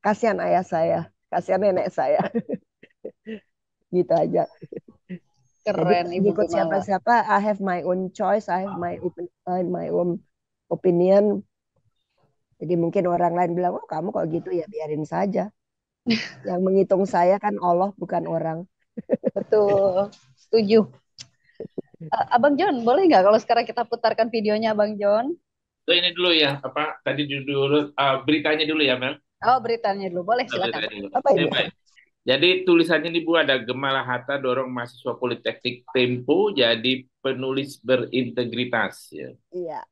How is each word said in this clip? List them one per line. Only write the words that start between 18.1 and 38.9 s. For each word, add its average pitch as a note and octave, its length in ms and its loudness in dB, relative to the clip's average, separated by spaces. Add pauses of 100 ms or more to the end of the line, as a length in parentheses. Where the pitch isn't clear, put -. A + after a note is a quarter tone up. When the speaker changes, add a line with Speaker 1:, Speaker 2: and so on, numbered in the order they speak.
Speaker 1:
orang. D#3+ 280 -4 (380)
<laughs> - 400 -4
Speaker 2:
Betul, G3+ 760 2 (280)
setuju. A3 400 2 (1400)
Eh, - 120 -2 (100)
Abang C#4 240 6
John, F4+ 160 2 (100)
boleh C#4+ 220 4
nggak G3+ 180 8
kalau G#3+ 160 6
sekarang A#3 280 0
kita A#3 200 -4
putarkan A3+ 420 0
videonya A3 440 0
Abang G#3 240 0
John? A3 340 0 (500)
Speaker 3:
Itu D#3 60 -4 (100)
ini F3 160 0
dulu F3+ 160 2
ya, C#3+ 320 2
apa, D3+ 400 -4
tadi C#3 240 -2
dulu, C#3 640 0
eh, C3+ 320 2
beritanya D#3 460 2
dulu D#3 140 0
ya, B2+ 120 2
Mel. C3 180 -4 (300)
Speaker 2:
Oh, B3 200 4
beritanya G#3 440 -2
dulu. F3 140 -6 (100)
Boleh, B3 160 0
Speaker 3:
Oh, - 40 -12
Speaker 2:
silakan. F3+ 120 -2
Speaker 3:
beritanya D3 320 -4
dulu. G2+ 160 -10
Speaker 1:
Apa C#4 160 0
Speaker 3:
Oke, - 80 4
Speaker 1:
ini? - 160 2
Speaker 3:
baik. - 180 -2 (540)
Jadi F3 400 2
tulisannya E3 480 4
nih, E3+ 80 0
Bu, D#3+ 160 0
ada C3+ 240 2
Gemala C3 400 -2
Hatta B2+ 400 -6
dorong B2+ 320 -2
mahasiswa A#2+ 480 -8
Politeknik B2 720 -6
Tempo C3 640 0
jadi B2 480 0 (160)
penulis C3+ 640 -4
berintegritas, A#2+ 1300 -2